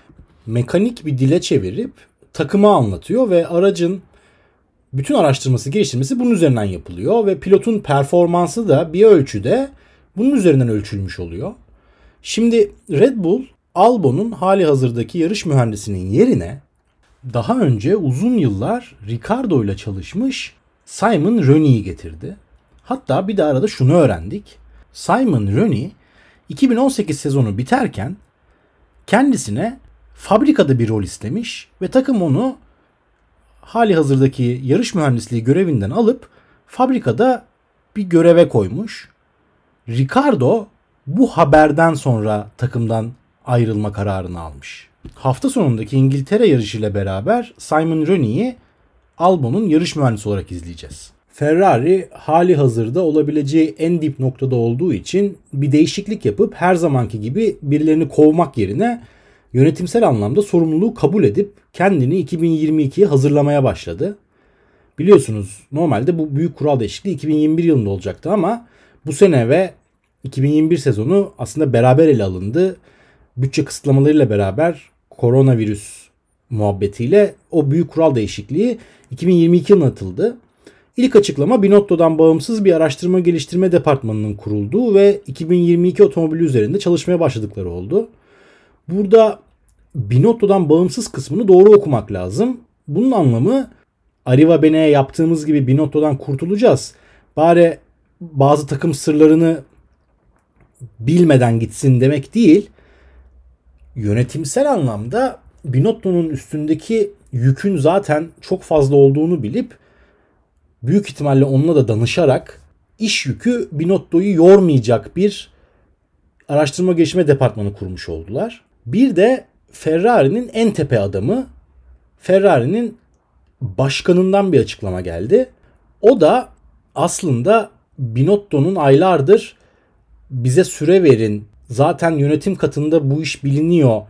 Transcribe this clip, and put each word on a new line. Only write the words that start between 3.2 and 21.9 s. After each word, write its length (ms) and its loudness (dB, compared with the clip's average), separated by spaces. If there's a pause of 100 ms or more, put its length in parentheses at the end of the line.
ve 180 2
aracın 540 -2 (920)
bütün 200 -4
araştırması, 560 0
geliştirmesi 500 -4
bunun 120 0
üzerinden 320 2
yapılıyor 640 -4
ve 140 -2
pilotun 400 2
performansı 880 0
da 240 0
bir 120 4
ölçüde 640 2 (480)
bunun 140 0
üzerinden 380 2
ölçülmüş 500 -6
oluyor. 340 -10 (680)
Şimdi 500 0 (180)
Red 260 4
Bull, 260 -2 (340)
Albon'un 560 2
hali 340 0
hazırdaki 520 -2
yarış 280 -4
mühendisinin 640 -2
yerine 520 0 (720)
daha 260 -2
önce 360 0
uzun 380 -2
yıllar 600 -4 (120)
Ricardo 560 -2
ile 140 -4
çalışmış 760 -8 (320)
Simon 600 0
Rennie'yi 360 4
getirdi. 520 -14 (480)